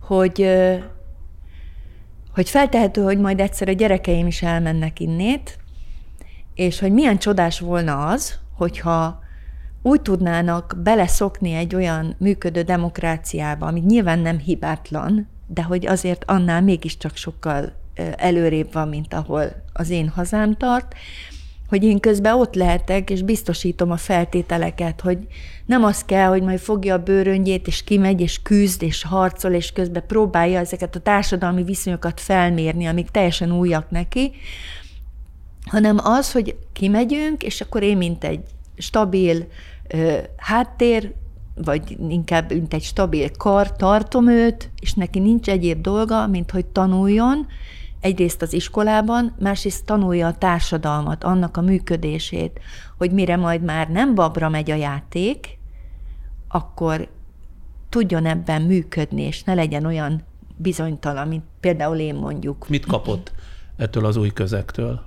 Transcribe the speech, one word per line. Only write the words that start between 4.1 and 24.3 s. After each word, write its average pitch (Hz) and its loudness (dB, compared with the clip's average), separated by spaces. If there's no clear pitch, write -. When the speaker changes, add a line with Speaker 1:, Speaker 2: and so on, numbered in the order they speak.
Speaker 1:
is - -2
elmennek 165 0
innét, 175 -2
és 180 0
hogy 196 2
milyen 226 6
csodás 185 2
volna 165 -2
az, 247 -2
hogyha 165 -2
úgy 285 4
tudnának 175 0
beleszokni 180 4
egy 170 -2
olyan 160 0
működő 180 2
demokráciába, 165 -2
ami 165 -2
nyilván 180 4
nem 165 0
hibátlan, 160 -2
de 165 -4
hogy 175 -2
azért 180 0
annál 180 4
mégiscsak 165 0
sokkal, 151 -6
ö, - -6
előrébb 165 2
van, 156 -2
mint 151 -6
ahol 151 -2
az 165 -2
én 165 0
hazám 214 0
tart, 247 0
hogy 202 2
én 202 4
közben 214 4
ott 247 2
lehetek, 180 2
és 185 0
biztosítom 175 0
a 170 0
feltételeket, 170 0